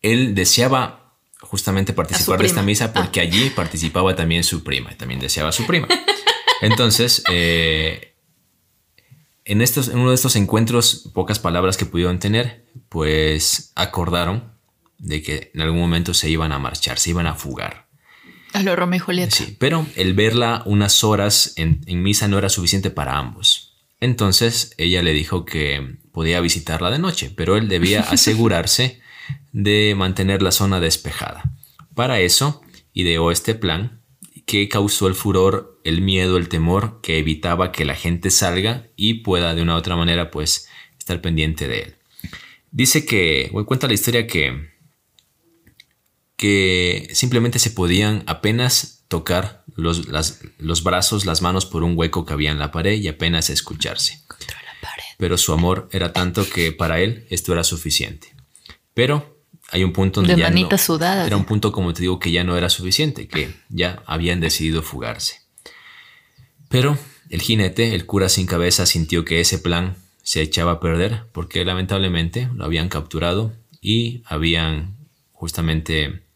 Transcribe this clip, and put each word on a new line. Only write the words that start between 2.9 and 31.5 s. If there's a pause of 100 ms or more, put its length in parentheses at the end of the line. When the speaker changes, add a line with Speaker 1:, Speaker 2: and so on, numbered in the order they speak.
Speaker 1:
porque
Speaker 2:
Ah.
Speaker 1:
allí
participaba
también
su
prima,
y
también
deseaba
a
su
prima.
<laughs>
Entonces,
eh, (1300)
en
estos,
en
uno
de
estos
encuentros,
pocas
palabras
que
pudieron
tener, (240)
pues
acordaron (460)
de
que
en
algún
momento
se
iban
a
marchar,
se
iban
a
fugar. (680)
Speaker 2:
A
lo
Romeo
y
Julieta.
Speaker 1:
Sí,
pero (100)
el
verla
unas
horas
en,
en
misa
no
era
suficiente
para
ambos. (260)
Entonces
ella
le
dijo
que (120)
podía
visitarla
de
noche,
pero
él
debía
Speaker 2:
<laughs>
Speaker 1:
asegurarse (520)
de
mantener
la
zona
despejada. (420)